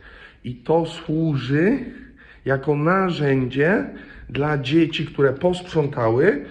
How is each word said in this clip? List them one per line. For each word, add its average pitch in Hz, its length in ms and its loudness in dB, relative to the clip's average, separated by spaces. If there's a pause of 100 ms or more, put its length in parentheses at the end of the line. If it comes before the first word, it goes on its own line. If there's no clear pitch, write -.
(440)
i 123 100 -10
to 160 320 0
służy 156 920 0 (640)
jako 139 320 0
narzędzie 147 1120 0 (380)
dla 143 300 -2
dzieci, 151 480 0
które 139 260 2
posprzątały, 151 1200 0